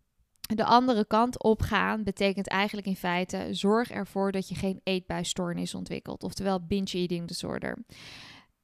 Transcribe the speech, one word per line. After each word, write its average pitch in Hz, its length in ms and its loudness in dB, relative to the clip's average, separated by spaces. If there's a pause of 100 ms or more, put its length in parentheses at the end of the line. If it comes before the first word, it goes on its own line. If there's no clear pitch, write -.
(560)
De 214 100 2
andere 240 400 6
kant 240 380 2
op 220 180 4
gaan 208 420 0
betekent 196 440 0
eigenlijk 202 400 -2
in 190 80 0
feite, 180 560 -2
zorg 208 380 4
ervoor 196 420 -2
dat 190 180 -2
je 185 60 -8
geen 190 280 -2
eetbuisstoornis 175 920 -2
ontwikkelt. - 480 -8
Oftewel 190 420 -2
binge 190 260 -2
eating 175 360 -2
disorder. - 500 -6 (880)